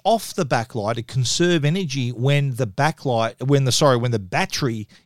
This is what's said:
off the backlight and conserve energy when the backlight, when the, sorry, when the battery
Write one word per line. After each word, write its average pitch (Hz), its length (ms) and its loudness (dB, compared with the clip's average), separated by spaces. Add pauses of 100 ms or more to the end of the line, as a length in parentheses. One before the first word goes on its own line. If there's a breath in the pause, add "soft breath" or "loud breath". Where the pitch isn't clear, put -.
off - 280 0
the 175 140 -2
backlight 117 500 -2
and 117 120 -8
conserve 160 560 0
energy 139 480 -2
when 139 420 0
the 120 140 -2
backlight, 127 800 -2
when 139 160 2
the, 127 80 0
sorry, 135 240 4
when 120 160 0
the 113 80 0
battery 113 640 -4 (200 soft breath)